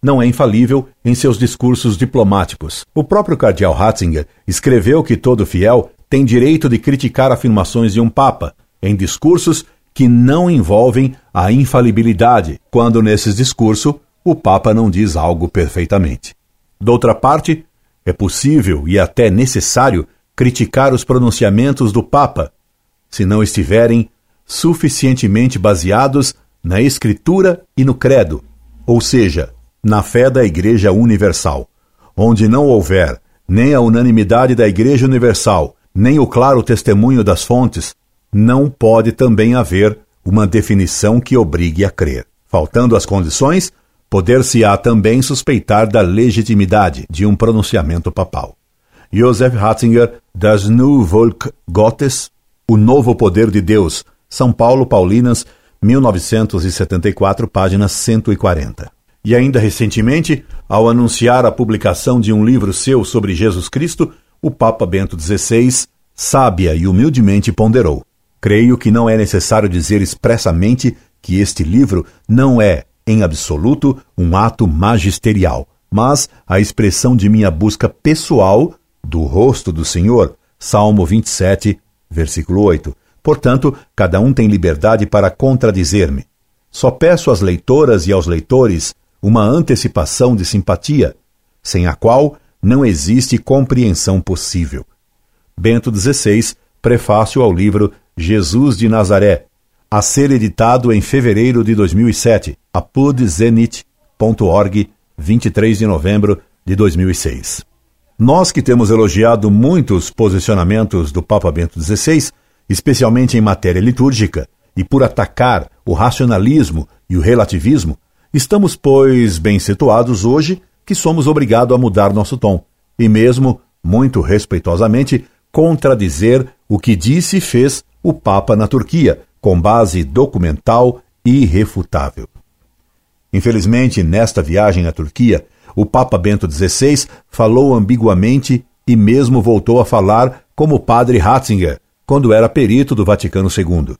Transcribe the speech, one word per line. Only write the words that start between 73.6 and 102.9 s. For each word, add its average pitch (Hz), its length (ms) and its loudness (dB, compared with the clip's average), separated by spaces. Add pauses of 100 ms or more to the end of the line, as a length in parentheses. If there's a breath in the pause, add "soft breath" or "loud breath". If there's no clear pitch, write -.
um 87 200 0
ato 113 280 0
magisterial, 95 1040 -2 (240)
mas 123 380 -2 (180 soft breath)
a 92 100 -2
expressão 104 600 0
de 101 100 0
minha 107 240 2
busca 101 380 -2
pessoal 147 840 0 (320)
do 80 180 -4
rosto 92 500 0
do 80 100 -6
Senhor, 92 540 0 (200)
Salmo 104 480 0
vinte 107 200 0
e - 60 -12
sete, 95 460 -2 (360)
versículo 80 500 -4
oito. 78 300 0 (300)
Portanto, 135 500 0 (220 loud breath)
cada 92 240 0
um 131 140 2
tem 120 120 0
liberdade 101 600 0
para 98 260 0
contradizer-me. 95 960 0 (440)
Só - 220 -2
peço 165 400 0
às 101 80 0
leitoras 101 640 0
e 95 60 -2
aos 90 160 0
leitores 87 640 -2 (280)
uma 107 240 2
antecipação 123 920 0
de 95 80 -2
simpatia, 98 720 -2 (480)
sem 87 240 -2
a 76 80 -4
qual 135 400 0 (260 soft breath)
não 127 240 2
existe 110 520 0
compreensão 123 840 0
possível." 87 640 -6 (720)
Bento 113 320 0
dezesseis, 107 640 -2 (280)
prefácio 113 600 0
ao 110 120 2
livro 101 400 0 (240 soft breath)
Jesus 101 600 0
de 110 120 0
Nazaré, 101 560 2 (440)
a 107 120 0
ser 139 300 0
editado 117 600 0
em 104 80 2
fevereiro 120 640 0
de 107 100 0
dois 98 200 0
mil 113 160 2
e 107 40 0
sete, 101 440 -2 (160)
apud 131 520 -2